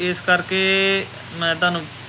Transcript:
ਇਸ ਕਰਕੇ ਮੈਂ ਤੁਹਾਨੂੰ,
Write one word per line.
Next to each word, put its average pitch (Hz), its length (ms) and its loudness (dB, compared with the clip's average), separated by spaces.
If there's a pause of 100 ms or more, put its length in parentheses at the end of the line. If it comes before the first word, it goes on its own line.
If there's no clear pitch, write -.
ਇਸ 180 200 -2
ਕਰਕੇ 180 420 2 (720)
ਮੈਂ 165 200 0
ਤੁਹਾਨੂੰ, 175 280 2 (260)